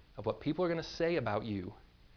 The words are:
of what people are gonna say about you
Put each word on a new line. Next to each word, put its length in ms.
of 100
what 120
people 260
are 40
gonna 120
say 360
about 280
you 280